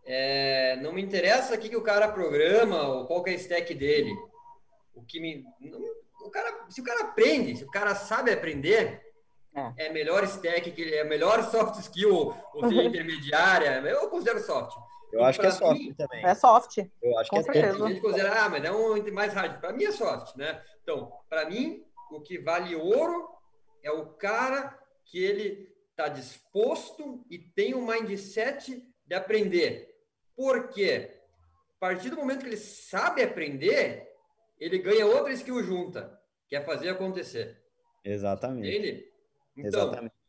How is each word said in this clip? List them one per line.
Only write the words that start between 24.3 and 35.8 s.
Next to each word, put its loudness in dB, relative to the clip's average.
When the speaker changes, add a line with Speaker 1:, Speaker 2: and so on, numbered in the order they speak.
Speaker 1:
que -6
ele -4
tá -2
disposto -4
e -14
tem -2
um -4
mindset -6
de -6
aprender. 0
Por 0
quê? -2
A -14
partir -4
do -8
momento -4
que -12
ele -8
sabe -2
aprender, 0
ele -4
ganha 4
outra 4
skill -6
junta, -6